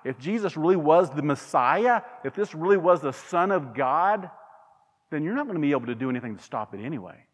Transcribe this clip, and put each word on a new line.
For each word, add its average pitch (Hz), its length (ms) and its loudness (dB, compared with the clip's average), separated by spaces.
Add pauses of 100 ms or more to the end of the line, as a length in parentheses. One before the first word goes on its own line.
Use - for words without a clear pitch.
if 131 140 -6
Jesus 190 380 -4
really 170 200 4
was 160 340 4
the 143 120 -6
Messiah, 160 800 2 (200)
if 135 120 -6
this 202 200 -4
really 180 220 4
was 175 260 4
the 139 100 -2
Son 180 380 -2
of 143 240 -2
God, 170 560 0 (800)
then 151 120 -2
you're 180 120 -2
not 285 120 -4
gonna 190 120 -6
be 143 140 2
able 123 140 0
to 120 80 -4
do 127 140 -6
anything 120 280 -6
to - 60 -18
stop 110 300 -8
it 101 80 -10
anyway. 110 540 -12